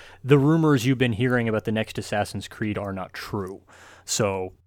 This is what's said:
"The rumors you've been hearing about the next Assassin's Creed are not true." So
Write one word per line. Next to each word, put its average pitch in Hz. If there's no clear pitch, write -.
"The 135
rumors 147
you've 131
been 123
hearing 123
about 107
the 113
next 110
Assassin's 104
Creed 104
are 98
not 95
true." 98
So 98